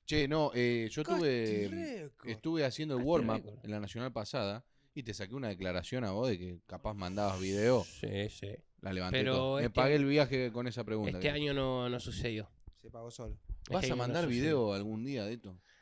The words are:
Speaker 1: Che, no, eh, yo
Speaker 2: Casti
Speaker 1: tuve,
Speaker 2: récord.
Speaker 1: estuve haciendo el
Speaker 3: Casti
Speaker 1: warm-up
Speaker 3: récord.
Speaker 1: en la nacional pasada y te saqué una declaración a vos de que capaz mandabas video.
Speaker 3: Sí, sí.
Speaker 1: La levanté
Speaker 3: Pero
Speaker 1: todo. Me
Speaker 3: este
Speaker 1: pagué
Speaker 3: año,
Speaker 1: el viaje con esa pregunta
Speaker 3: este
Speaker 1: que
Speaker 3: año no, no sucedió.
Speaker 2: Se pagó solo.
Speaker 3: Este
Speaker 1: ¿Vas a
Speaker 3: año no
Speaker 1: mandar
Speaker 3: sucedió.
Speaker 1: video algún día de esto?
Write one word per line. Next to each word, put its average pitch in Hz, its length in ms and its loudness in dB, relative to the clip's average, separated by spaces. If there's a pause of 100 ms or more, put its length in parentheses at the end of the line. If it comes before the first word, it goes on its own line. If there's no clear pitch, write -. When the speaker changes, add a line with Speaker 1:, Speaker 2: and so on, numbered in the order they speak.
Speaker 1:
Che, 151 220 4
no, 151 260 2
eh, 120 360 4
yo 151 120 -4
Speaker 2:
Casti 180 180 2
Speaker 1:
tuve, 113 480 2
Speaker 2:
récord. 165 600 -6
Speaker 1:
estuve 156 340 0
haciendo 147 300 0
el 123 60 2
Speaker 3:
Casti 135 100 2
Speaker 1:
warm-up 123 240 4 (100)
Speaker 3:
récord. 107 200 -14
Speaker 1:
en 104 80 -6
la 107 80 -2
nacional 117 320 -6
pasada 107 520 -2 (300)
y 139 80 -8
te 110 120 -8
saqué 98 200 -8
una 135 140 -4
declaración 92 560 -2
a 98 80 0
vos 120 160 2
de 98 100 0
que 90 280 -8
capaz 104 280 -6
mandabas 95 460 0
video. 104 440 4
Speaker 3:
Sí, 101 460 -4
sí. - 200 -10 (300)
Speaker 1:
La 98 120 -6
levanté 92 260 -2
Speaker 3:
Pero 131 160 2
Speaker 1:
todo. 131 220 2
Me 113 60 0
Speaker 3:
este 120 120 0
Speaker 1:
pagué 135 200 6
Speaker 3:
año, 147 100 4
Speaker 1:
el 139 40 2
viaje 131 440 4
con 123 160 -4
esa 117 160 -4
pregunta 107 340 0
Speaker 3:
este 92 40 -2
Speaker 1:
que 147 80 2
Speaker 3:
año 147 220 0
no, 131 360 0
no 123 100 -2
sucedió. 110 500 -4 (320)
Speaker 2:
Se 117 100 -18
pagó 120 200 -12
solo. 113 260 -8 (260)
Speaker 3:
Este - 120 -4
Speaker 1:
¿Vas 185 80 0
a 135 40 2
Speaker 3:
año 127 100 0
no 123 60 0
Speaker 1:
mandar 160 220 2
Speaker 3:
sucedió. 123 180 2
Speaker 1:
video 131 320 2
algún 110 300 -4
día 131 200 -4
de 110 100 -4
esto? 101 240 -14 (240)